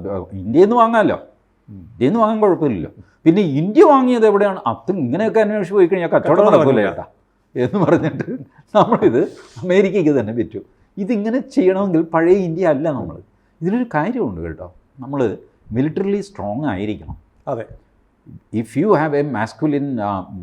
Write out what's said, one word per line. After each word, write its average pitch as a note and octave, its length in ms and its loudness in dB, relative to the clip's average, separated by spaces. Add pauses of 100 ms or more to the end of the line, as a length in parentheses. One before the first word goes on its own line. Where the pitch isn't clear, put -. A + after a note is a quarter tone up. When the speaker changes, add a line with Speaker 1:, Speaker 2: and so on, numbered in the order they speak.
(320)
Speaker 1:
ഇന്ത്യയിൽ G#2+ 340 2
നിന്ന് A3 100 2
വാങ്ങാമല്ലോ, A3+ 400 2
Speaker 2:
ഉം. - 600 -18
Speaker 1:
ഇന്ത്യയിൽ A2 340 -4
നിന്ന് A3 100 0
വാങ്ങാൻ A3 220 0
കുഴപ്പമില്ലല്ലോ, D#3+ 480 0 (340)
പിന്നെ E3+ 180 4
ഇന്ത്യ F#3 420 2
വാങ്ങിയത് B3+ 420 4
എവിടെയാണ്?" G3+ 420 2
അത് A#2 240 -4
ഇങ്ങനെയൊക്കെ F#3 480 -2
അന്വേഷിച്ച് G#3 340 -2
പോയി F#3+ 140 6
കഴിഞ്ഞാൽ F3 220 -2
കച്ചവടം F3 340 2
Speaker 2:
കച്ചവടം G3+ 160 6
Speaker 1:
നടക്കൂല C3 260 2
Speaker 2:
നടക്കൂല. G2 180 -6
Speaker 1:
ചേട്ടാ - 20 -16 (500)
എന്ന് C#3 300 0
പറഞ്ഞിട്ട് D3 460 0 (460)
നമ്മളിത് F#3 460 2 (400)
അമേരിക്കയ്ക്ക് F3+ 560 2
തന്നെ A2 140 -4
വിറ്റു. A2 260 -6 (380)
ഇതിങ്ങനെ G#3+ 420 -4
ചെയ്യണമെങ്കിൽ F#3+ 640 0
പഴയ E3 320 2
ഇന്ത്യ F3+ 340 0
അല്ല D3+ 240 0
നമ്മൾ. D3+ 260 -10 (440)
ഇതിലൊരു G#3+ 320 -2
കാര്യമുണ്ട് D#3 480 -4
കേട്ടോ, E2+ 320 -12 (260)
നമ്മൾ B2+ 380 -4 (360)
militarily D#3+ 460 -4
സ്ട്രോങ് A2+ 460 -8
ആയിരിക്കണം. G2 520 -8 (300)
Speaker 2:
അതെ. A#2 180 -8 (880)
Speaker 1:
If A2+ 100 -4 (160)
you G#3+ 80 2
have D#3 320 2
a - 0 -
masculine, C#3 800 -4
ആ, G2 420 -6